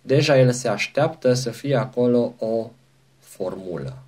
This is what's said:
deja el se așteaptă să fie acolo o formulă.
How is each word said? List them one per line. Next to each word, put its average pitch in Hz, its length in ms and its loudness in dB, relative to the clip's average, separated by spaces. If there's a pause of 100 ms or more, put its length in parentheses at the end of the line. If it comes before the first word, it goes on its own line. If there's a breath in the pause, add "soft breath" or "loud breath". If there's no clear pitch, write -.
deja 139 380 4
el 123 120 6
se 123 160 -4
așteaptă 127 640 0
să 123 160 -2
fie 135 260 -4
acolo 120 640 0
o 113 300 -4 (500)
formulă. 90 760 -10 (100)